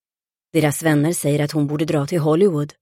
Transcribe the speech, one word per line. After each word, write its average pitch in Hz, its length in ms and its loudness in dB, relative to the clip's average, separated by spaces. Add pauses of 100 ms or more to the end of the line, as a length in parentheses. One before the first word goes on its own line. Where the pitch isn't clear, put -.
(540)
Deras 151 300 0
vänner 151 300 2
säger 147 300 0
att 147 80 -4
hon 147 160 0
borde 151 180 -2
dra 151 220 -2
till 180 120 -2
Hollywood 156 640 0